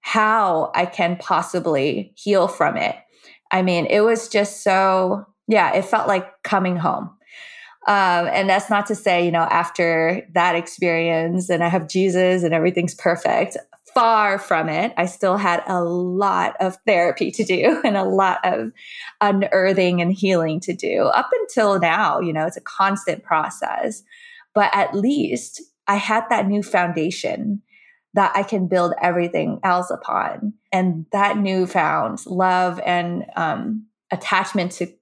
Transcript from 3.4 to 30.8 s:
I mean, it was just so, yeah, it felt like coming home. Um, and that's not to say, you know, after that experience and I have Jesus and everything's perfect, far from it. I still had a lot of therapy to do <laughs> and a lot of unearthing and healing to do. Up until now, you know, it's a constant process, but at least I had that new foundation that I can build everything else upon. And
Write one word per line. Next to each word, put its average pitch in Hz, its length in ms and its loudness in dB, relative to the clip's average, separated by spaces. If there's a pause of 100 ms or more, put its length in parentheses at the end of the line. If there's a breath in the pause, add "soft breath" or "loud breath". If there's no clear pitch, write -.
I 185 100 2
mean, 180 240 0
it 208 160 2
was 226 280 0
just 202 340 -2
so, 190 640 2 (220)
yeah, 196 260 4
it 185 120 0
felt - 220 0
like 190 360 -2
coming 185 340 0
home. - 320 -2 (760 loud breath)
Um, 180 420 4
and 190 220 0
that's 196 200 2
not 208 180 2
to 214 80 -2
say, 175 300 2
you 170 60 2
know, 165 100 2
after 165 920 0
that 175 220 2
experience 170 960 -2
and 170 140 2
I 170 40 2
have 170 220 0
Jesus 185 540 2
and 165 100 0
everything's 175 420 0
perfect, - 640 0 (360)
far 214 460 2
from 165 300 -2
it. 175 280 -2
I 170 80 0
still 185 320 0
had 175 300 0
a 180 160 0
lot 180 760 0
of 185 180 -2 (100)
therapy 202 440 2
to - 120 -2
do - 380 2
<laughs> - 40 -4
and 208 100 2
a 190 80 0
lot 190 400 2
of 202 280 -2 (500 loud breath)
unearthing 190 800 2
and 175 100 2
healing 175 500 0
to 170 120 -6
do. - 300 -2
Up - 260 2 (120)
until 208 380 0
now, 170 400 0
you 165 140 -2
know, 156 120 -2
it's 180 120 -6
a - 40 -16
constant - 640 -2
process, - 760 -4 (520 loud breath)
but 208 200 4
at 196 220 0
least 233 680 -2 (260)
I 202 80 2
had 220 340 0
that 208 180 0
new 202 160 0
foundation 180 1000 -2 (540 soft breath)
that 196 200 2
I 202 80 2
can 190 240 -2
build 175 340 2
everything 175 640 0
else 180 260 0
upon. - 640 -4 (180)
And 180 400 0